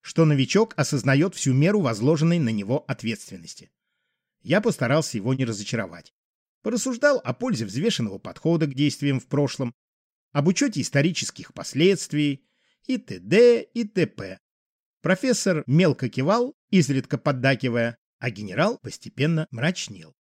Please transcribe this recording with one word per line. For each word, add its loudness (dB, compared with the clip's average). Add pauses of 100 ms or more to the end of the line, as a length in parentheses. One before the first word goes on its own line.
что 2
новичок 2
осознает 2
всю 0
меру 4
возложенной 2
на 0
него -4
ответственности. -10 (680)
Я 0
постарался 0
его -2
не -2
разочаровать. -8 (480)
Порассуждал 0
о -2
пользе -4
взвешенного -4
подхода -2
к -6
действиям 0
в -10
прошлом, -2 (580)
об 0
учете 2
исторических -2
последствий 0 (400)
и -2
т.д. 4
и -6
т.п. -4 (640)
Профессор 0
мелко 2
кивал, -2 (140)
изредка 2
поддакивая, -2 (220)
а -8
генерал -2
постепенно -4
мрачнел. -6 (160)